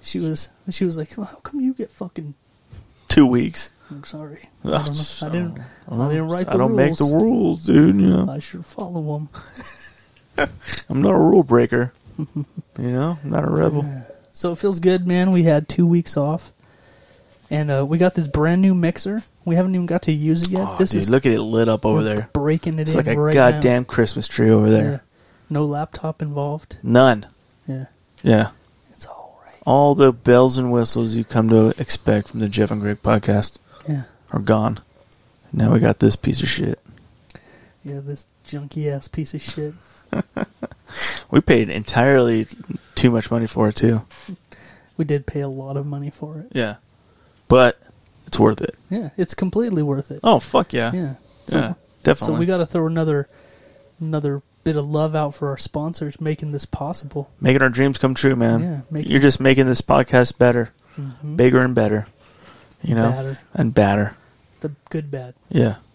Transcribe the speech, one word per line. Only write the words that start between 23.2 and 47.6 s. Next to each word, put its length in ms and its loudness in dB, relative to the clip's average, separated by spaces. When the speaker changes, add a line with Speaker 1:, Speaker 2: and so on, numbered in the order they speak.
Speaker 1:
now. 160 8
Speaker 2:
goddamn 320 2
Christmas 460 -2
tree 200 2
over 200 6
there. 220 4
Speaker 1:
Yeah. 80 -6
No 160 -2
laptop 560 -8
involved. 600 -8
Speaker 2:
None. 440 4
Speaker 1:
Yeah. 200 -8
Speaker 2:
Yeah. 280 4
Speaker 1:
It's 120 -20
all 380 -20
right. 100 -20
Speaker 2:
All 280 4
the 200 6
bells 440 4
and 140 0
whistles 440 0
you 100 -2
come 240 0
to 280 6
expect 520 -2
from 100 -10
the 80 -2
Jeff 240 0
and 80 -4
Greg 240 -6
podcast 540 0
Speaker 1:
Yeah. 140 -4
Speaker 2:
are 80 -4
gone. 400 0
Now 220 2
we 60 4
got 200 2
this 160 4
piece 260 -4
of 60 -2
shit. 320 -4
Speaker 1:
Yeah, 160 -12
this 260 -12
junky 420 -8
ass 200 -8
piece 240 -8
of 80 -10
shit. 320 -10
Speaker 2:
<laughs> 100 -4
We 100 6
paid 280 2
entirely 800 2
too 160 4
much 180 -2
money 160 -2
for 240 0
it, 60 -4
too. 260 2
Speaker 1:
We 80 -2
did 220 -4
pay 140 -8
a 60 -6
lot 300 -10
of 80 -6
money 240 -10
for 300 -16
it. 120 -18
Speaker 2:
Yeah. 260 -4
But 320 6